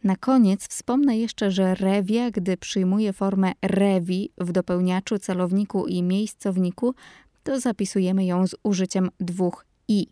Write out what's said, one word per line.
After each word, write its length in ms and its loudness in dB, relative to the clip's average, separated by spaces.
Na 120 2
koniec 520 2
wspomnę 500 0
jeszcze, 340 -2
że 240 2
rewia, 560 0
gdy 260 -2
przyjmuje 560 0
formę 380 0
rewi 760 2
w 140 -4
dopełniaczu, 680 0
celowniku 680 -2
i 160 -2
miejscowniku, 920 -2
to 160 -2
zapisujemy 640 0
ją 220 2
z 160 -4
użyciem 460 0
dwóch 460 -4
i. 240 0